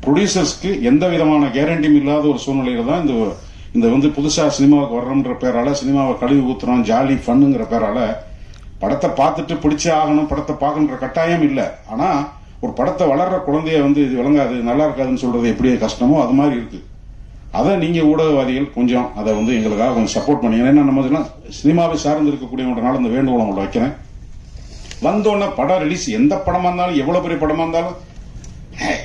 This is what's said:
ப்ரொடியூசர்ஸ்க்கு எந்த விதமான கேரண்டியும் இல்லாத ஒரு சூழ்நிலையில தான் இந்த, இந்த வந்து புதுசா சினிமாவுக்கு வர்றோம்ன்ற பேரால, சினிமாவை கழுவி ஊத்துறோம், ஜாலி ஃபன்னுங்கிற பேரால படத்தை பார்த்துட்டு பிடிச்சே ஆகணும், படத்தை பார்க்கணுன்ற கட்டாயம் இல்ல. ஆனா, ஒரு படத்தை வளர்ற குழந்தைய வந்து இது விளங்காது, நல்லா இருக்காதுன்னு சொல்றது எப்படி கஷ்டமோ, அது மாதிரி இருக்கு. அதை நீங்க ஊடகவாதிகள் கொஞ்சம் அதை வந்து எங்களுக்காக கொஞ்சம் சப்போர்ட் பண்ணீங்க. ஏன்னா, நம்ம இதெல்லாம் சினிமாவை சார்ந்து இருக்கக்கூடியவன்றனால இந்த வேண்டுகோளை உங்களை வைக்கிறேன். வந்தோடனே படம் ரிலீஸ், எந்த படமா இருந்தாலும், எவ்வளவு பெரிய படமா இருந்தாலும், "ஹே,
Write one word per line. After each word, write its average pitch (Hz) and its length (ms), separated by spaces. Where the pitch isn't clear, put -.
ப்ரொடியூசர்ஸ்க்கு 175 760
எந்த 147 260
விதமான 151 380
கேரண்டியும் 151 500
இல்லாத 147 320
ஒரு 131 180
சூழ்நிலையில 123 380
தான் 156 240
இந்த, 113 260
இந்த 113 160
வந்து 139 200
புதுசா 147 380
சினிமாவுக்கு 139 500
வர்றோம்ன்ற 127 360
பேரால, 123 420
சினிமாவை 135 340
கழுவி 131 340
ஊத்துறோம், 123 300
ஜாலி 123 320
ஃபன்னுங்கிற 127 560
பேரால 113 440
படத்தை 131 320
பார்த்துட்டு - 500
பிடிச்சே 147 240
ஆகணும், 156 420
படத்தை 143 340
பார்க்கணுன்ற 147 380
கட்டாயம் 165 440
இல்ல. 135 360
ஆனா, 147 400
ஒரு 120 120
படத்தை 175 340
வளர்ற 180 400
குழந்தைய 156 340
வந்து 143 240
இது 127 180
விளங்காது, 127 400
நல்லா 127 240
இருக்காதுன்னு 131 300
சொல்றது 120 320
எப்படி 120 240
கஷ்டமோ, 123 500
அது 120 100
மாதிரி 139 240
இருக்கு. 110 280
அதை 185 260
நீங்க 165 240
ஊடகவாதிகள் 143 720
கொஞ்சம் 120 440
அதை 107 160
வந்து 110 220
எங்களுக்காக 110 380
கொஞ்சம் 110 300
சப்போர்ட் 135 220
பண்ணீங்க. 117 240
ஏன்னா, 143 160
நம்ம 135 160
இதெல்லாம் 139 260
சினிமாவை 165 300
சார்ந்து 147 360
இருக்கக்கூடியவன்றனால 127 680
இந்த 123 120
வேண்டுகோளை 123 360
உங்களை 98 100
வைக்கிறேன். 110 480
வந்தோடனே 202 540
படம் 170 220
ரிலீஸ், 156 300
எந்த 127 380
படமா 180 160
இருந்தாலும், 180 340
எவ்வளவு 170 320
பெரிய 156 180
படமா 156 120
இருந்தாலும், 165 360
"ஹே, - 200